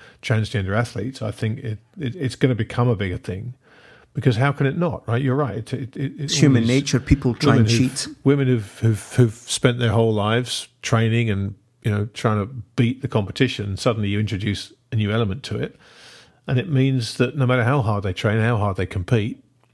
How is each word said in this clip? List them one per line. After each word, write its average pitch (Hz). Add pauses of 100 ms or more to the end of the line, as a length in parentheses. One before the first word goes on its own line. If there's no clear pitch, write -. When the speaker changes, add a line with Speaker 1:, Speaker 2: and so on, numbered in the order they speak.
(240)
Speaker 1:
transgender 101
athletes. 117
I 110
think 110
it, 107 (220)
it, 131
it's 139
gonna 127
become 113
a 120
bigger 95
thing, 110 (600)
because 120
how 139
can 143
it 135
not, 170
right? 123
You're 131
right. 123
It, 113
it, 131
it, 143
it, 131
Speaker 2:
It's 139
Speaker 1:
all -
Speaker 2:
human 135
Speaker 1:
these 113
Speaker 2:
nature. 135
People 131
try -
Speaker 1:
women 113
Speaker 2:
and 110
Speaker 1:
who've, 127
Speaker 2:
cheat. -
Speaker 1:
women 139
who've, 117
who've, 110
who've 117
spent -
their 117
whole 113
lives 110 (140)
training 113
and, 98 (280)
you 113
know, 104
trying 107
to 104 (240)
beat 120
the 135
competition, 101
suddenly 107
you 101
introduce 101 (180)
a -
new 104
element 110
to 107
it. - (720)
And 135
it 127
means 131
that 127
no 131
matter 123
how 135
hard 101
they 95
train, 107
how 113
hard 101
they 92
compete, 104 (320)